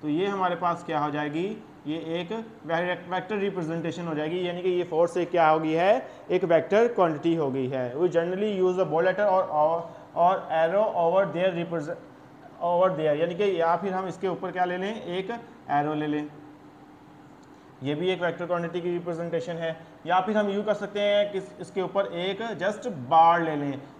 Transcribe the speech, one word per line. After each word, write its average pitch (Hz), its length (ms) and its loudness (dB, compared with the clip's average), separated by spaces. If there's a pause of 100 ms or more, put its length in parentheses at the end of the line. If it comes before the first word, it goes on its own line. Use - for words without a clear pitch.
तो 151 80 -4
ये 170 180 0
हमारे 185 280 0
पास 170 280 -2
क्या 156 160 -2
हो 147 120 0
जाएगी? 151 520 -4 (240)
ये 151 100 -4
एक 170 340 -6 (800)
vector 185 280 -4
representation 170 720 -4
हो 160 80 -4
जाएगी, 170 320 -2
यानी 175 140 -6
कि 185 80 0
ये 180 140 2
force 170 300 2
से 175 120 0
क्या 165 240 4
हो 156 100 6
गई 160 120 0
है? 185 360 2 (240)
एक 180 120 2
वेक्टर 185 440 4
quantity 165 480 2
हो 147 160 0
गई 131 160 0
है। 127 280 -4
We 151 60 -2
generally 180 600 0
use 185 140 4
a 185 100 2
bold 160 180 2
letter 185 260 2
or, 190 200 4
or, 156 320 2 (360)
or 175 180 6 (180)
arrow 170 320 2 (100)
over 175 280 4
there 175 320 0
represent, 170 420 -6 (680)
over 175 260 4
there, 151 300 0
यानी 170 160 0
कि 190 260 0
या 165 140 2
फिर 185 180 -2
हम 190 140 -4
इसके 180 200 -6
ऊपर 180 240 -4
क्या 180 140 0
ले 180 120 -2
लें? 208 260 -6
एक 190 280 -6 (380)
एरो 143 240 0
ले 151 140 -2
लें, 151 200 -2 (1600)
ये 143 120 -2
भी 180 140 -2
एक 175 120 -2
vector 175 240 -2
quantity 170 360 -4
की 175 100 -2
representation 170 600 -4
है। 165 240 -6 (280)
या 180 160 2
फिर 208 160 0
हम 208 120 2
यूँ 202 140 -2
कर 208 100 2
सकते 202 260 -6
हैं 208 320 2
कि 190 60 -4
इस-, - 240 -10
इसके 185 200 -6
ऊपर 180 240 -2
एक 190 540 -6
just 214 280 -2
bar 165 540 6
ले 160 140 -2
लें, 139 260 -4 (180)